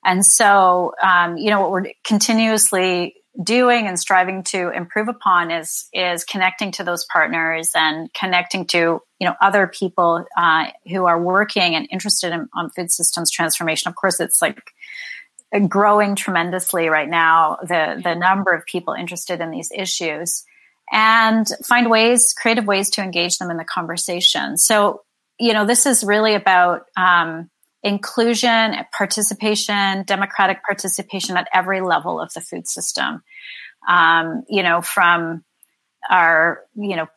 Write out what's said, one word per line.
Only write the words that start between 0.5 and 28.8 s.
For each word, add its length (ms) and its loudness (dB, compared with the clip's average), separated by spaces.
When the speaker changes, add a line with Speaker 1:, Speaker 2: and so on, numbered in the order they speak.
Speaker 1:
um, 360 2
you 140 0
know, 100 2
what 100 0
we're 200 -4
continuously 1080 0
doing 440 2
and 140 -4
striving 420 0
to 300 -4
improve 360 -4
upon 440 0
is, 420 -6
is 300 -2
connecting 480 -2
to 120 -8
those 220 -4
partners 720 0
and 400 -2
connecting 500 -2
to, 340 0
you 80 0
know, 120 -2
other 280 4
people, 580 0
uh, 300 2
who 180 -2
are 160 4
working 540 0
and 160 -4
interested 420 -2
in, 220 -6
on 160 -6
food 200 -6
systems 380 -2
transformation. 580 -2
Of 80 -8
course, 240 -2
it's, 220 0
like, 220 -2
growing 480 2
tremendously 720 -2
right 180 2
now, 540 4
the, 420 -2
the 60 0
Speaker 2:
Yeah. 60 -2
Speaker 1:
number 360 2
of 140 -2
people 300 -6
interested 460 -8
in 100 -6
these 200 -10
issues, 720 -6
and 540 4
find 240 2
ways, 440 4
creative 320 0
ways 260 0
to 100 -4
engage 360 -4
them 140 -6
in 60 -4
the 80 -8
conversation. 920 -4
So, 440 2
you 160 0
know, 120 2
this 200 2
is 180 2
really 300 2
about, 520 2
um, 540 2
inclusion, 880 0